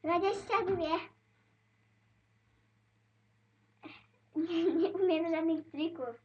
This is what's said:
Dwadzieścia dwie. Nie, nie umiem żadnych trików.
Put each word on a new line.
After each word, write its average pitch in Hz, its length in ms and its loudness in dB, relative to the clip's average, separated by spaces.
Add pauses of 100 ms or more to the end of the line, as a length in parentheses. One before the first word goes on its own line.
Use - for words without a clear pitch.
Dwadzieścia 392 640 0
dwie. 349 220 0 (3500)
Nie, 330 380 0
nie 330 160 2
umiem 339 460 2
żadnych 320 360 -2
trików. 277 540 -6